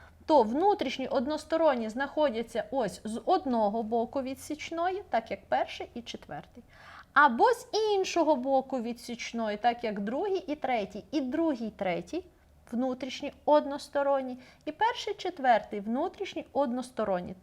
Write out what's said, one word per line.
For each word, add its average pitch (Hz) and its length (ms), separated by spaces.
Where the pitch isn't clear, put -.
то 294 160
внутрішні 269 680
односторонні 285 800
знаходяться 233 840
ось 220 340
з 220 200
одного 233 580
боку 233 400
від 262 180
січної, 339 720
так 226 200
як - 180
перший - 460
і 240 80
четвертий. - 640
Або 277 400
з - 200
іншого 381 640
боку 262 440
від 233 200
січної, 233 560
так 233 280
як 214 160
другий 320 460
і 294 80
третій. 226 560
І 311 100
другий, 254 500
третій 185 540
внутрішні 254 640
односторонні, 277 920
і 302 80
перший, 440 420
четвертий 247 640
внутрішні 294 720
односторонні, 226 920